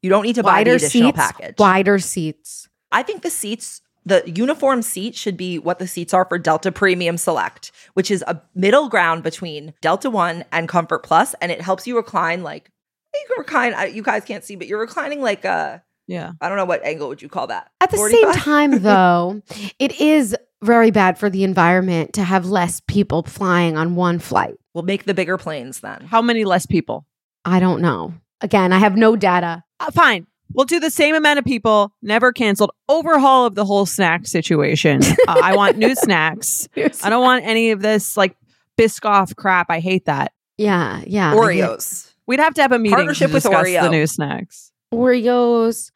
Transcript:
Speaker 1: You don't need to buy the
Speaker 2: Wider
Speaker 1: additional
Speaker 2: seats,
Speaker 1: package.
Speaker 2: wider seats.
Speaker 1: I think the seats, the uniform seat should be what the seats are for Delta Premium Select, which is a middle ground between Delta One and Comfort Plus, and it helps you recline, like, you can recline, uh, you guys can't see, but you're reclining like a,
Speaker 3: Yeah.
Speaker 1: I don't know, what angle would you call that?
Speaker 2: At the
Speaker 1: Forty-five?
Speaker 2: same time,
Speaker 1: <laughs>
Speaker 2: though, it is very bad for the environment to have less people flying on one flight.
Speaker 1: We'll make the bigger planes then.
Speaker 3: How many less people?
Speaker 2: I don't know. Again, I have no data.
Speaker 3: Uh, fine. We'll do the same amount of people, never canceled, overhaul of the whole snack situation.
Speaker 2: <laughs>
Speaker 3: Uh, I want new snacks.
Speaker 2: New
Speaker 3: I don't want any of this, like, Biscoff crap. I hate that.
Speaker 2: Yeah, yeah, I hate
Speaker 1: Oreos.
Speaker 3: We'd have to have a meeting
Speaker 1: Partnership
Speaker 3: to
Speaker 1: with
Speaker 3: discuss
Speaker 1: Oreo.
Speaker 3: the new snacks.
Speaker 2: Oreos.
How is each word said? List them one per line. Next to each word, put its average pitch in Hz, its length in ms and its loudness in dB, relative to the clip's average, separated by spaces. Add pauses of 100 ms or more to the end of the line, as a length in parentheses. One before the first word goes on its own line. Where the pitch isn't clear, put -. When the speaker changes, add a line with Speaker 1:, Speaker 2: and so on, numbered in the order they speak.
Speaker 1:
You 185 80 -2
don't 202 140 4
need 233 120 -2
to 240 60 -2
buy 196 220 4
the 240 60 4
Speaker 2:
Wider 247 60 6
Speaker 1:
additional 240 360 4
Speaker 2:
seats, - 60 -4
Speaker 1:
package. - 400 -4
Speaker 2:
wider 196 420 4
seats. - 680 -10 (240)
Speaker 1:
I 226 120 0
think 403 180 -10
the 349 80 -6
seats, - 500 -10 (240)
the 185 220 2
uniform 254 560 -2
seat 214 320 -8
should 190 220 -6
be 180 220 -8
what 170 200 -4
the 185 80 -10
seats 170 260 -8
are 185 120 2
for 180 140 -4
Delta 160 340 0
Premium 180 440 0
Select, 143 540 -4 (240)
which 190 160 -2
is 196 160 -2
a 160 140 -6 (140)
middle 226 340 2
ground 170 340 0
between 156 500 -10 (100)
Delta 196 280 0
One 175 420 -2
and 165 160 -4
Comfort 165 360 -2
Plus, 175 360 2
and 175 120 -4
it - 80 -8
helps 190 260 -4
you 240 100 -4
recline, 180 460 -4
like, 151 280 -14 (440)
you 571 140 -6
can 494 100 -4
recline, 247 360 -2
uh, - 80 -6
you 202 200 -8
guys 214 220 -4
can't 208 200 -12
see, 202 120 -18
but 175 100 -14
you're 208 140 -8
reclining 277 420 -8
like 202 220 -4
a, 165 380 -6 (260)
Speaker 3:
Yeah. 170 320 -10
Speaker 1:
I 160 80 -6
don't 196 80 -4
know, 196 80 -2
what 175 200 -4
angle 147 240 -8
would 143 140 -12
you 147 60 -20
call - 200 -8
that? - 220 -10 (100)
Speaker 2:
At 370 100 2
the 427 60 -2
Speaker 1:
Forty-five? 427 380 4
Speaker 2:
same - 80 -2
time, 294 280 2
Speaker 1:
<laughs> 240 120 2
Speaker 2:
though, 185 600 2 (360)
it 269 220 -2
is 285 360 2 (260)
very 226 280 4
bad 185 280 2
for 214 120 -2
the 190 140 -2
environment 180 680 0
to 208 100 -2
have 180 220 0
less 180 420 -2
people 190 340 0
flying 175 540 0
on 165 200 -2
one 175 220 0
flight. - 360 -4 (180)
Speaker 1:
We'll 170 120 -8
make 196 200 -4
the 196 100 -2
bigger 180 240 -2
planes 135 420 -12
then. 107 300 -16
Speaker 3:
How 226 120 2
many 233 220 0
less 185 220 0
people? 156 400 -2 (380)
Speaker 2:
I 180 160 2
don't 180 200 2
know. 135 340 -2 (260)
Again, 190 320 2
I 185 60 4
have 202 180 4
no 220 180 4
data. 180 480 -2 (160)
Speaker 3:
Uh, - 140 -8
fine. 269 340 2 (260)
We'll 269 140 0
do 330 140 0
the 302 100 -2
same 302 240 2
amount 302 240 2
of 254 60 -4
people, 214 480 0 (100)
never 233 300 2
canceled, 208 400 0 (160)
overhaul 277 580 4
of 208 80 -2
the 208 100 -2
whole 202 220 0
snack 175 400 0
situation. 151 800 0
Speaker 2:
<laughs> 165 220 4
Speaker 3:
Uh, - 140 2
I 185 120 2
want 202 240 2
new 233 160 2
snacks. - 840 -2
Speaker 2:
New - 120 0 (160)
Speaker 3:
I 202 60 0
don't 240 120 2
want 254 220 2
any 226 260 0
of 208 100 -2
this, 214 360 -2
like, 190 200 0 (400)
Biscoff 208 600 2
crap. 185 340 0
I 170 80 -2
hate 185 280 -2
that. 139 260 -2 (260)
Speaker 2:
Yeah, 180 480 -2
yeah, 190 240 -2
I - 40 2 (180)
hate 185 100 0
Speaker 1:
Oreos. - 480 -8 (160)
Speaker 3:
We'd 262 140 0
have 311 140 2
to 311 80 2
have 262 100 4
a 247 60 2
meeting 220 180 2
Speaker 1:
Partnership - 320 2
Speaker 3:
to - 60 0
Speaker 1:
with 170 80 2
Speaker 3:
discuss 175 240 2
Speaker 1:
Oreo. 175 160 2
Speaker 3:
the 170 80 2
new 160 160 2
snacks. - 640 -8 (200)
Speaker 2:
Oreos. 240 1040 0